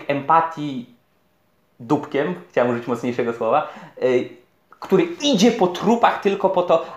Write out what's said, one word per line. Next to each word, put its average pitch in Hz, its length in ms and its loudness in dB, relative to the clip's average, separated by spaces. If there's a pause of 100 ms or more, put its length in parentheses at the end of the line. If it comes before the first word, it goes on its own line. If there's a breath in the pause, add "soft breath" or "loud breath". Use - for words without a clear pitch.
empatii 143 880 -2 (840)
dupkiem, 147 560 -2 (140)
chciałem 123 220 2
użyć 117 160 -4
mocniejszego 120 460 -4
słowa, 117 360 0 (340 loud breath)
y, 127 260 2 (400)
który - 340 2
idzie 240 480 2
po 185 160 2
trupach 196 540 2
tylko 196 280 0
po 180 140 0
to, 165 220 2 (100 loud breath)